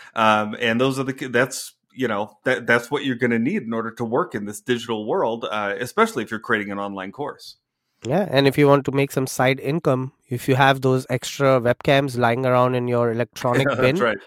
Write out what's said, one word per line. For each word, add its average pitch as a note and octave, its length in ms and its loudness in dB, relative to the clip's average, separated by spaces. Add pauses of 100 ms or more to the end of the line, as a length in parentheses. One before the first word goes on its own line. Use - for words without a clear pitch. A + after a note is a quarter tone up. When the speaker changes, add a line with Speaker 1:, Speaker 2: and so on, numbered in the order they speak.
(160)
Speaker 1:
um, G#2+ 440 2
and A#2 220 2
those C3+ 180 0
are C3+ 40 -2
the, C3 100 -4 (160)
that's, - 440 -2 (200)
you B2+ 140 -4
know, G#2+ 380 -4
that, A#2+ 220 0
that's A#2 240 2
what C#3+ 140 -4
you're C3 100 -2
gonna A#2+ 240 0
need D3+ 240 -2
in A2+ 100 -8
order A2+ 160 -4
to A#2 160 -8
work D3 300 -2
in G#2 100 -6
this G#2 160 -12
digital A#2 460 -2
world, B2 420 -2
uh, G#2 300 -4
especially C#3+ 440 -2
if - 60 -10
you're A2 100 -8
creating G#2 320 -2
an G2 60 -8
online G2 340 -8
course. - 440 -12 (500)
Speaker 2:
Yeah, A#2 240 0
and C#3 180 4
if C3 80 2
you D3 120 6
want C#3 180 6
to C3+ 60 -2
make C#3 200 0
some C3 140 -2
side C3+ 340 0
income, C3+ 520 -2 (180)
if B2 180 -6
you C3+ 60 2
have C3+ 280 4
those C3 280 0
extra C3 500 0
webcams C3 560 0
lying A#2+ 300 0
around B2+ 300 4
in B2 120 -2
your A#2+ 240 0
electronic A#2+ 560 -2
Speaker 1:
<laughs> - 20 0
Yeah, C3 40 0
that's B2+ 80 -2
Speaker 2:
bin, C3 180 2
Speaker 1:
right. A2+ 280 0